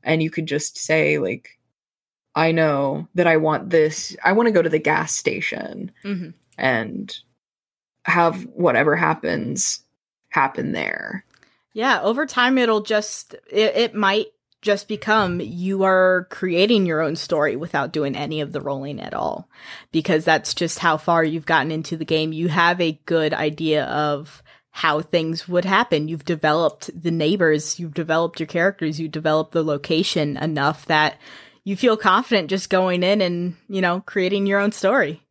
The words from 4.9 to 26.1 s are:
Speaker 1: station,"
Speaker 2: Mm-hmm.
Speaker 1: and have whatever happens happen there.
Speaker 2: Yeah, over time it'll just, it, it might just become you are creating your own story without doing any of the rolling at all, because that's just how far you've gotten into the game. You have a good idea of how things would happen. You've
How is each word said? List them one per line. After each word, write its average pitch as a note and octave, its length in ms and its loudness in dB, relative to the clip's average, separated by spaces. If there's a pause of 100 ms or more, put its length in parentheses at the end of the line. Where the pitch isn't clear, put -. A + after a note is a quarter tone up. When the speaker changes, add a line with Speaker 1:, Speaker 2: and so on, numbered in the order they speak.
Speaker 1:
station," - 760 -6 (120)
Speaker 2:
Mm-hmm. F3+ 260 -6 (300)
Speaker 1:
and A2 580 -4 (880)
have F3 380 2 (100)
whatever D3+ 440 2
happens - 840 -2 (500)
happen C#3+ 440 -2
there. G1+ 520 -8 (500)
Speaker 2:
Yeah, A3+ 280 0
over B3+ 240 0
time B3+ 320 2
it'll A3+ 220 2
just, G#3+ 520 -4 (160)
it, G#3+ 260 2
it A3+ 200 0
might G#3 320 2 (340)
just G3+ 260 0
become G#3 520 0
you F3+ 440 -4
are F#3 460 4
creating F#3 560 2
your D#3+ 160 0
own D#3+ 140 -2
story D3 400 0
without D3+ 380 -4
doing C#3 220 -2
any D3+ 260 -6
of C#3 100 -6
the - 100 -6
rolling C#3 380 -8
at - 140 -12
all, - 360 -6 (420)
because D#3+ 340 0
that's - 280 2
just - 260 -4
how D#3+ 180 2
far E3 260 2
you've D#3+ 240 -4
gotten D#3+ 240 2
into D#3+ 260 -6
the D#3+ 80 -6
game. D#3 280 0
You E3 160 -2
have F3 300 4
a D#3+ 260 0
good D#3+ 280 2
idea D#3 520 0
of D3 580 -4 (260)
how D3+ 320 0
things D#3+ 460 -2
would F3+ 180 0
happen. F#3 420 2
You've D#3 180 -8